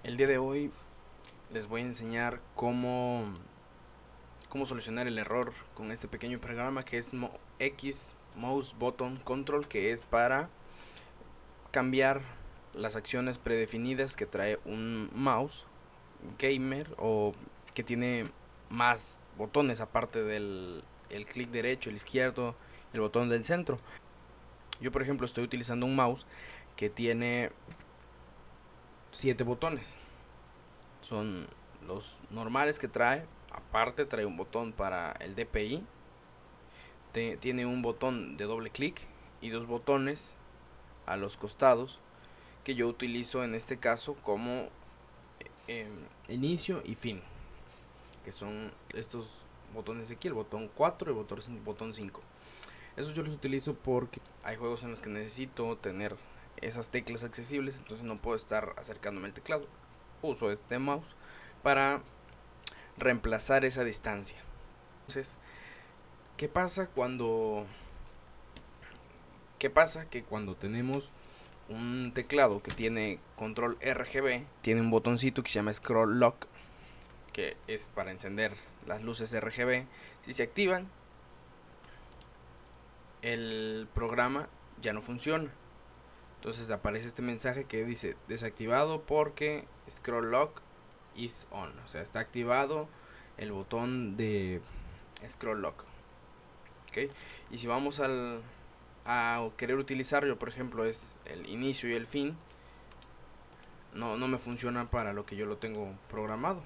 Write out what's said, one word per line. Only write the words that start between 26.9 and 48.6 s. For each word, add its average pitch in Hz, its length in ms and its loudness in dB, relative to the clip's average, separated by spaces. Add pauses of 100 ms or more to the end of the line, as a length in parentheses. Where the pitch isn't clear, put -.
siete 127 300 4
botones. 123 540 0 (1040)
Son 104 440 -4 (400)
los 95 300 -8 (140)
normales 120 500 2
que 123 80 -4
trae. 131 380 6 (260)
Aparte 123 540 2
trae 110 200 0
un 90 120 -2
botón 113 340 -2
para 92 480 0
el 95 160 -8
D 113 100 -2
P 107 200 2
I. 160 200 -2 (1300)
Te-, 113 240 0
tiene 123 300 0
un 123 160 0
botón 117 560 0
de 104 80 -2
doble 113 240 -2
clic - 320 -2 (400)
y 117 80 -6
dos 117 180 -4
botones 135 640 2 (760)
a 95 120 0
los 101 180 -4
costados 123 640 6 (640)
que 135 100 -2
yo 117 140 4
utilizo 120 560 -2
en 117 100 -2
este 113 260 -4
caso 117 340 2 (100)
como, 107 260 0 (120)
eh, - 80 -6 (960)
em, 113 220 -6 (400)
inicio 165 560 0
y 113 100 -4
fin, 104 260 -4 (1040)
que 95 80 -12
son 104 400 -8 (220)